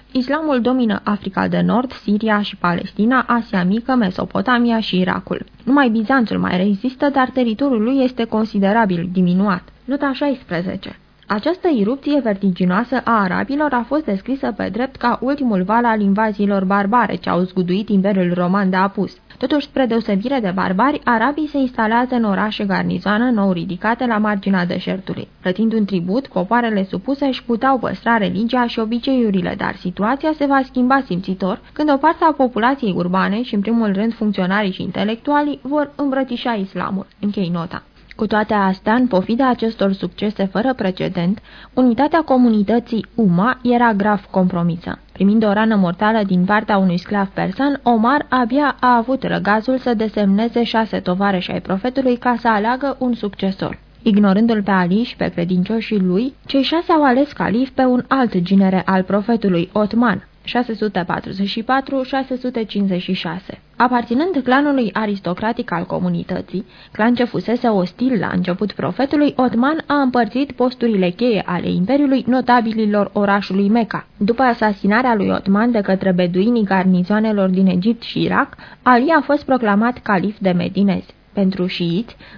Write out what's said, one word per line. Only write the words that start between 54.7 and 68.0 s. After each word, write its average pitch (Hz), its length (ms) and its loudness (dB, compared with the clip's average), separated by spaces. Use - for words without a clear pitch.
Ali 185 320 2
și - 120 -10
pe 175 140 -2
credincioșii 185 680 -2
lui, 190 340 0
cei 277 160 0
șase 320 300 0
au 311 120 4
ales 269 280 2
calif 240 380 -2
pe - 120 -2
un 247 260 2
alt 254 300 0
ginere 190 480 4
al 185 180 2
profetului, 196 720 0
Otman, 214 540 0
șase 240 300 -4
sute 202 340 -2
patruzeci 190 400 -4
și 220 160 -6
patru, 269 400 -2
șase 269 340 -4
sute 247 260 -4
cincizeci 196 380 -2
și 196 120 -4
șase. 180 460 -8
Aparținând 247 680 0
clanului 269 500 2
aristocratic 214 800 -4
al 170 120 -2
comunității, 175 800 -4
clan 233 240 2
ce 247 80 2
fusese 233 440 -2
ostil 220 520 0